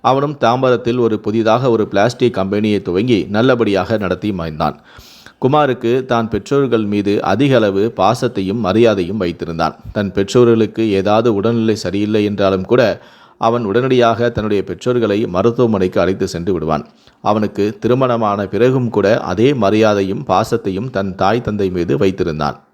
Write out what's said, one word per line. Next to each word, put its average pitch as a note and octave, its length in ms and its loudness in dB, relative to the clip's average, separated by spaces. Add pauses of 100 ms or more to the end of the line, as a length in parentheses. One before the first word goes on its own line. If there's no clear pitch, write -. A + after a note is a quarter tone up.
அவனும் C#3 360 0
தாம்பரத்தில் B2 600 0
ஒரு A2+ 200 2
புதிதாக A2+ 500 0
ஒரு G#2+ 180 2
பிளாஸ்டிக் A#2+ 500 0
கம்பெனியை G2+ 440 0
துவங்கி G2+ 380 0 (100)
நல்லபடியாக G#2+ 680 0
நடத்தி G2 340 -4
மாய்ந்தான். D#2+ 440 -4 (640)
குமாருக்கு B2+ 540 0 (120)
தான் A2+ 240 -2
பெற்றோர்கள் A#2 560 -2
மீது G2+ 280 0 (100)
அதிக C3 320 2
அளவு G2+ 280 2 (120)
பாசத்தையும் G#2 720 -2
மரியாதையும் G2+ 560 2
வைத்திருந்தான். E2 560 -4 (140)
தன் G2+ 200 -4
பெற்றோர்களுக்கு A2+ 760 2
ஏதாவது G#2 440 2
உடல்நிலை A2 420 0
சரியில்லை G#2 500 -2
என்றாலும் G2 460 0
கூட B2 120 4 (580)
அவன் A#2 240 0
உடனடியாக A#2+ 640 2
தன்னுடைய G#2 340 -2
பெற்றோர்களை G#2+ 540 -2 (100)
மருத்துவமனைக்கு G2+ 720 0
அழைத்து F#2+ 280 0
சென்று F2 260 -4
விடுவான். D#2 300 -2 (400)
அவனுக்கு G#2 420 0 (140)
திருமணமான A#2 680 0
பிறகும் B2 420 0
கூட G2 180 0 (140)
அதே F#2+ 320 0
மரியாதையும் G#2+ 720 0
பாசத்தையும் G#2 640 -2
தன் G2 260 -4
தாய் A2 300 0
தந்தை G2+ 240 -2
மீது F2+ 280 -2
வைத்திருந்தான். E2+ 600 -2 (160)